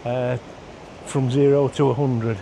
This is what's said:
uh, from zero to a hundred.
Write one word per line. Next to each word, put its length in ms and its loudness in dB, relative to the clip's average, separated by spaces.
uh, 340 -2
from 260 -2
zero 380 4
to 220 2
a 20 0
hundred. 480 -2